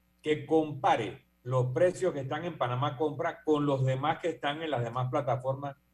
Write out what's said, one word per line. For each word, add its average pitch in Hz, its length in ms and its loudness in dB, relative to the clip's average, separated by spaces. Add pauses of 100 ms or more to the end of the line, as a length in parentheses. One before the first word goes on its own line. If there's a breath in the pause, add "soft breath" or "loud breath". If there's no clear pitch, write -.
(220)
que 143 240 0
compare 151 760 2 (180)
los 123 300 2
precios 175 400 4
que 143 80 -4
están 151 240 -4
en 170 140 -6
Panamá 131 380 0
Compra 160 480 -2
con 147 220 4
los 135 180 2
demás 131 360 0
que 175 80 -2
están 151 340 -4
en 160 80 -4
las 123 120 0
demás 123 280 -4
plataformas 135 680 -2 (180)